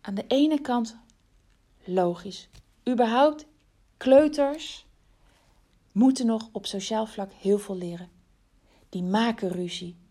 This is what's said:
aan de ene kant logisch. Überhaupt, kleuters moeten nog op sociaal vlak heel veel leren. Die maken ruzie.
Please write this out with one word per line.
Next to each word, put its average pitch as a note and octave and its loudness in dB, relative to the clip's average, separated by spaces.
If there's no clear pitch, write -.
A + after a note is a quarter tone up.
aan G3 -10
de G3 -6
ene D4 4
kant A#3+ -4
logisch. F3+ -4
Überhaupt, B3 2
kleuters D4 2
moeten C4 4
nog A3 -2
op G3 -10
sociaal G#3+ -4
vlak G3 -12
heel G3+ 0
veel G3+ -8
leren. F3 -10
Die F3+ -8
maken A3 0
ruzie. F3 -8